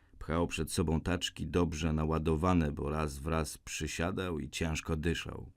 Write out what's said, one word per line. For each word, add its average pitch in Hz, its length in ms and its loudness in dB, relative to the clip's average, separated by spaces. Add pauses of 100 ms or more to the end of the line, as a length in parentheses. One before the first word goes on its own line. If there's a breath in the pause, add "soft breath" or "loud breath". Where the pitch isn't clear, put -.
(200 soft breath)
Pchał 85 280 0
przed 78 240 -2
sobą 80 300 2
taczki - 460 -2
dobrze 82 460 2
naładowane, 78 800 4
bo 71 180 -4
raz 76 300 -2
w 71 80 -6
raz 80 300 -2
przysiadał 85 840 -4
i 71 100 -6
ciężko 80 460 -2
dyszał. 76 600 -2